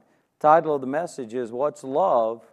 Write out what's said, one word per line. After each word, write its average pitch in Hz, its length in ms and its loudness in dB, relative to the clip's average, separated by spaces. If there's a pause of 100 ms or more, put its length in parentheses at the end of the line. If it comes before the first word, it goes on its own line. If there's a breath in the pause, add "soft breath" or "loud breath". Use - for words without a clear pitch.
(400)
Title 156 340 4
of 139 60 -2
the 127 80 -8
message 139 460 -8
is, 120 180 -6
"What's 135 320 -6
Love 131 580 0 (100)